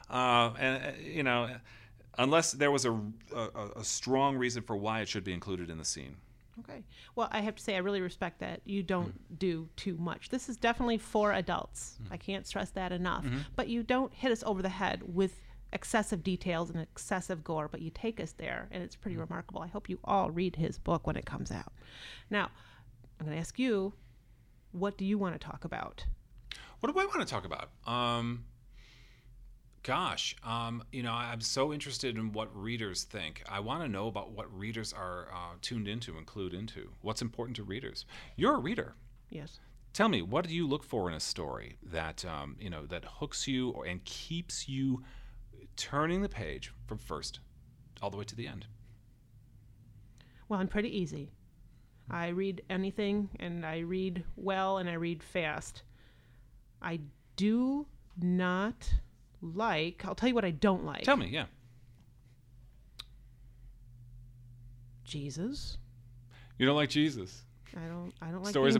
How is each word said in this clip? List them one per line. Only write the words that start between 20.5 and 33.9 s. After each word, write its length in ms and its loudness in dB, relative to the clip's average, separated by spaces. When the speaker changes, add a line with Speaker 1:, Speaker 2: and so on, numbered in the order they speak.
Speaker 2:
his 220 0
book 300 0
when 80 0
it 100 -6
comes 260 -6
out. 220 -8
Now, 220 2
I'm 60 -8
gonna 140 -2
ask 180 -6
you, 360 2
what 220 0
do 100 -2
you 120 4
wanna 220 0
talk 260 -10
about? 400 -6
Speaker 1:
What 120 2
do 60 4
I 80 6
wanna 180 2
talk 200 -2
about? 260 -6
Um, 580 2
gosh, 600 0
um, 400 -2
you 100 -4
know, 80 -2
I'm 300 -4
so 320 2
interested 440 -2
in 140 0
what 240 -4
readers 480 -4
think. 460 -8
I 100 -4
wanna 300 -2
know 180 0